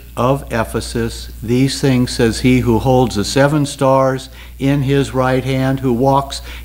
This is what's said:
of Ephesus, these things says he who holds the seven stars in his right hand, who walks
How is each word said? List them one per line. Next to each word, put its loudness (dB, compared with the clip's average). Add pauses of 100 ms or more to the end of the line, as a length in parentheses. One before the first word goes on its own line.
(160)
of -2
Ephesus, -6 (100)
these 0
things 2
says 0
he 4
who 2
holds 2
the -2
seven 2
stars 0 (300)
in 0
his 0
right 0
hand, -2
who 0
walks 0 (240)